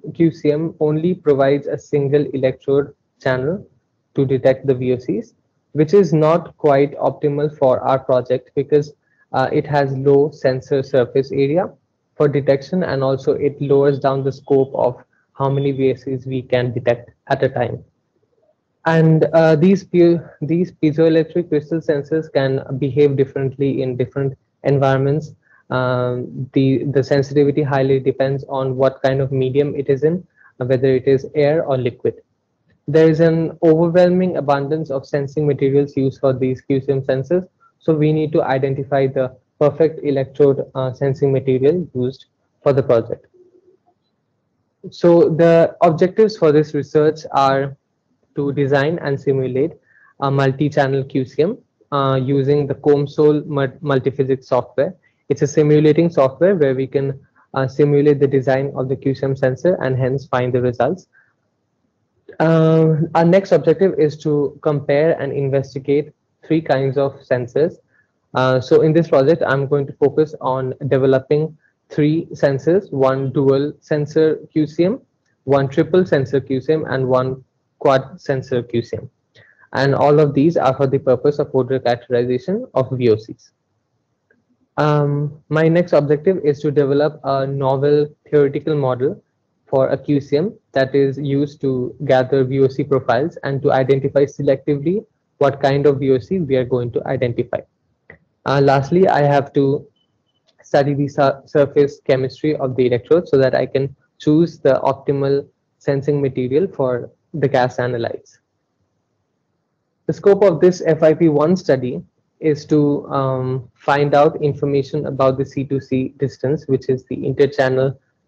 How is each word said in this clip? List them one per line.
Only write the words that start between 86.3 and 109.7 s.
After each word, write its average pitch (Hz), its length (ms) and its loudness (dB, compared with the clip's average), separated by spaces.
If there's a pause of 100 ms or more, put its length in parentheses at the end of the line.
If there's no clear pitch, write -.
is 143 160 0
to 151 100 -2
develop 143 540 0
a 135 220 -2
novel 139 640 0 (220)
theoretical 147 440 0
model 131 480 -2 (440)
for 135 220 2
a 127 100 -2
Q 143 220 -2
C 139 160 -4
M 190 180 -2 (180)
that 135 220 0
is 139 240 0
used 143 420 -4
to 127 340 -4 (100)
gather 131 400 2
V 135 160 -2
O 135 80 4
C 135 160 -6
profiles 135 580 -2
and 135 200 -4
to 139 100 2
identify 139 520 0
selectively 143 800 -2 (340)
what 139 220 0
kind 143 260 2
of 135 120 2
V 135 140 0
O 127 60 2
C 190 200 -6
we 135 180 -2
are 127 80 0
going 123 280 -4
to - 140 -6
identify. 123 540 -4 (880)
Uh, 135 160 2
lastly, 139 460 2
I 139 140 2
have 143 320 0
to 139 320 0 (760)
study 143 320 0
the 139 140 -2
sur-, 139 380 -2
surface 143 580 0
chemistry 135 520 -2
of 131 200 -6
the 127 100 2
electrode 123 420 0
so 143 100 2
that 131 160 2
I 131 120 0
can 135 280 -4 (240)
choose 160 400 0
the 135 260 2
optimal 139 640 -2 (320)
sensing 143 440 -2
material 135 460 -2
for 127 420 -4 (240)
the 127 140 0
gas 127 300 0
analytes. 123 600 -6 (1700)